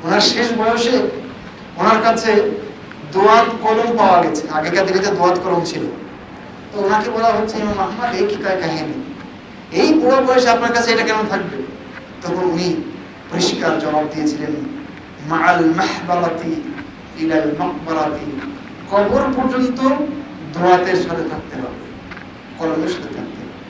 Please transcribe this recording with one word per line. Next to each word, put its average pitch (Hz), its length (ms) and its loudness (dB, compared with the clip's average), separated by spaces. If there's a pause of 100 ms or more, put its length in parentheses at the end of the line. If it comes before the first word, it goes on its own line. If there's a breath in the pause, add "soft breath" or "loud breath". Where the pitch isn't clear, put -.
ওনার 208 260 4
শেষ 240 180 0 (120)
বয়সে 240 340 2 (840)
ওনার 220 260 6
কাছে 220 240 2 (840)
দোয়াত 220 340 6 (160)
কলম 226 240 2 (100)
পাওয়া 190 260 6
গেছে, - 200 -2 (120)
আগেকার 170 300 2
দিনে 190 200 2
তো 202 120 2
দোয়াত 180 260 4
কলম 175 260 0
ছিল। - 140 -6 (840)
তো 208 140 -10
ওনাকে 214 320 2
বলা 226 200 4
হচ্ছে, 214 260 -2
ইমাম 208 220 -2
আহমদ, 240 260 -2 (100)
এই 208 100 4
কি 202 60 -2 (260)
কাহিনী, 156 340 -4 (840)
এই - 80 6 (120)
বুড়ো 254 260 6
বয়সে 247 280 6
আপনার 233 220 2
কাছে 233 180 2
এটা 226 140 2
কেন 220 120 0 (120)
থাকবে? 185 240 -4 (680)
তখন 180 300 -2
উনি 175 160 0 (640)
পরিষ্কার 170 420 0 (100)
জবাব 151 300 0
দিয়েছিলেন, 151 400 -2 (760)
মাআল 175 300 4 (180)
মাহবারাতি 175 760 -2 (680)
ইলাল 156 260 2 (120)
মাকবারাতি, 156 680 -2 (640)
কবর 208 320 4 (140)
পর্যন্ত 247 420 0 (760)
দোয়াতের 180 500 4
সাথে 165 260 -4
থাকতে 147 320 -10
হবে, - 180 -10 (800)
কলমের 160 360 -2
সাথে - 220 -8
থাকতে - 240 -10
হবে। - 160 -12 (140)